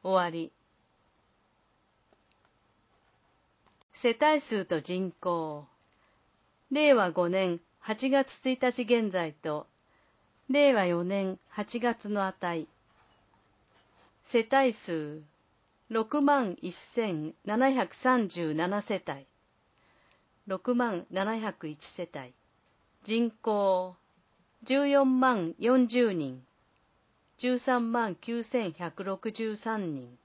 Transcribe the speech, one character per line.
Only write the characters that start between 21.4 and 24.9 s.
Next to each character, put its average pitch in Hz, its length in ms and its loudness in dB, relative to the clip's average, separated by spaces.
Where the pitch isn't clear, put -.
百 196 280 -8
一 151 100 -12
世 175 160 -8
帯。 127 200 -14
人 226 260 0
口、 190 640 0
十 277 240 2
四 277 160 6